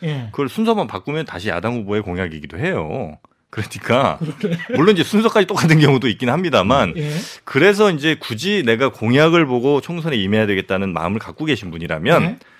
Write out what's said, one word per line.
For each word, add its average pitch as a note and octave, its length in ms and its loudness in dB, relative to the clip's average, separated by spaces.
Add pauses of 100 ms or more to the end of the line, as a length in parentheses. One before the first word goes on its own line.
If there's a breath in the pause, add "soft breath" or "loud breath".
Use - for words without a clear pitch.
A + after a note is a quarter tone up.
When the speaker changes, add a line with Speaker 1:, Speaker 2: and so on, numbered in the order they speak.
Speaker 1:
예. C#3 260 -6
Speaker 2:
그걸 C#3 180 -4
순서만 A3 380 0
바꾸면 C#3+ 400 -6
다시 F#2 220 -8
야당 F#2+ 300 -2
후보의 G#2 240 -4
공약이기도 E2 560 -8
해요. A2 580 -4 (340)
그러니까 A2+ 680 -2
Speaker 1:
그러네. E3+ 380 -6 (200)
Speaker 2:
물론 G3+ 180 6
이제 E3+ 80 0
순서까지 G#3+ 440 2
똑같은 D#3 320 4
경우도 C3+ 300 4
있긴 B2 220 -2
합니다만 B2 680 2
Speaker 1:
예. D3 140 -6 (340 loud breath)
Speaker 2:
그래서 G3 460 4
이제 D3+ 280 0
굳이 D#3+ 460 -2
내가 A#2 260 2
공약을 D3+ 540 4
보고 C3 380 0
총선에 E3 340 -6
임해야 G#2+ 300 2
되겠다는 F#2+ 480 -2
마음을 F2 240 -2
갖고 - 260 -10
계신 G#2+ 260 -4
분이라면 E2+ 520 0
Speaker 1:
예. F#3+ 160 -4 (220 soft breath)